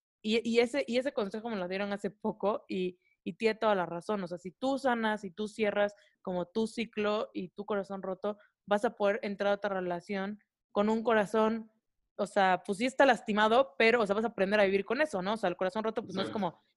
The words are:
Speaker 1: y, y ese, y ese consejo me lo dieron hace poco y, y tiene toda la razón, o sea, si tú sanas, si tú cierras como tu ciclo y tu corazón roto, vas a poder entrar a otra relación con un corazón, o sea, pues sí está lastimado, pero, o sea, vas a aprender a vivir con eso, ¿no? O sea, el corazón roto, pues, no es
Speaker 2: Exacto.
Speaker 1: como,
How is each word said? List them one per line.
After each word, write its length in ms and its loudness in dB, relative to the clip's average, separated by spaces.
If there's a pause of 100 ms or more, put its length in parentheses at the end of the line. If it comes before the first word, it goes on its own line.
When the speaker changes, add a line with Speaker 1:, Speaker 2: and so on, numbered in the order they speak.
(220)
Speaker 1:
y, 260 0
y 120 2
ese, 280 2
y 100 -2
ese 160 -2
consejo 360 -6
me 80 -4
lo 100 -4
dieron 260 -4
hace 180 -4
poco 560 -4
y, 300 -4 (260)
y 100 -8
tiene 220 0
toda 200 2
la 100 0
razón, 380 -4
o 40 -6
sea, 100 -8
si 140 -14
tú 280 -2
sanas, 420 0
si 100 -10
tú 160 -8
cierras 480 0 (260)
como 260 -4
tu 200 -2
ciclo 680 -4
y 160 -8
tu 160 -12
corazón 380 -6
roto, 340 -6 (300)
vas 180 2
a 100 -2
poder 280 0
entrar 280 -2
a 40 0
otra 200 -4
relación 640 -6 (320)
con 180 2
un 140 0
corazón, 680 2 (460)
o 100 -2
sea, 380 4
pues 140 -4
sí 60 -2
está 200 4
lastimado, 720 4
pero, 240 6
o 60 2
sea, 80 2
vas 100 0
a 40 -2
aprender 300 0
a 60 6
vivir 200 2
con 160 -2
eso, 200 -2
¿no? 120 -2
O 40 -4
sea, 120 -2
el 80 -4
corazón 260 -2
roto, 200 -4
pues, 120 -12
no 60 -2
es 80 -4
Speaker 2:
Exacto. 20 -8
Speaker 1:
como, 280 -4 (180)